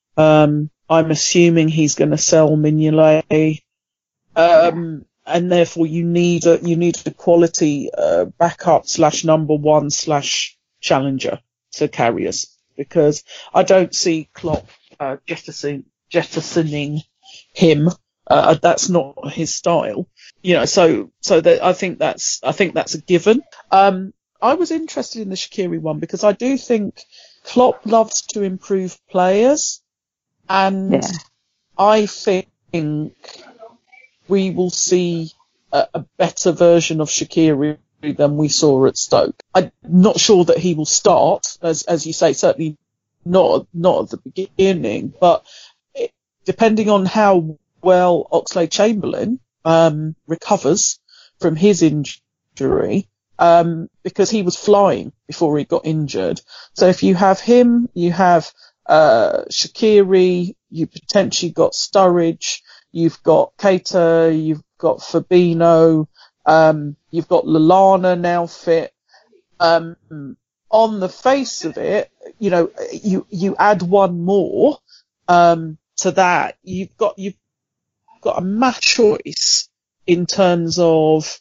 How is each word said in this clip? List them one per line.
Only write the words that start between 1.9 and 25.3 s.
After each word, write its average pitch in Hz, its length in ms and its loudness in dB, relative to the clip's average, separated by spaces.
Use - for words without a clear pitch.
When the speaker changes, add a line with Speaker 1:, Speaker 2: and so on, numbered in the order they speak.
Speaker 1:
gonna 151 240 -2
sell 156 380 2
Mignolet. 156 1040 2
Um, 165 720 2
Speaker 2:
Yeah. 151 80 -6
Speaker 1:
and 175 180 -2
therefore 165 340 0
you 170 180 -4
need 170 420 0
a, 165 140 4
you 170 160 -2
need 170 300 -2
a 151 60 -8
quality, 165 840 0
uh, - 280 0
backup - 640 -2
slash 156 360 -2
number 156 300 0
one 147 360 0
slash - 680 -6
challenger 135 580 -2
to 151 120 -4
Karius, - 600 -4
because 147 460 -2
I 185 80 2
don't 190 320 2
see 160 380 -4
Klopp, - 340 -8
uh, 139 260 -8
jettison-, 151 600 -12
jettisoning 151 920 -4
him. 160 360 4
Uh, 147 300 4
that's - 300 0
not 143 420 -4
his 160 220 -8
style, 139 520 -4
you 180 100 0
know. 123 140 2
So, 127 440 2
so 170 180 2
that, 170 240 4
I 180 80 2
think 185 260 -6
that's, - 440 -6
I 151 100 -4
think 170 220 -4
that's - 200 -6
a 156 60 -10
given. 202 400 0
Um, 190 420 2
I 233 100 2
was 339 180 -2
interested 311 520 -8
in 196 80 -10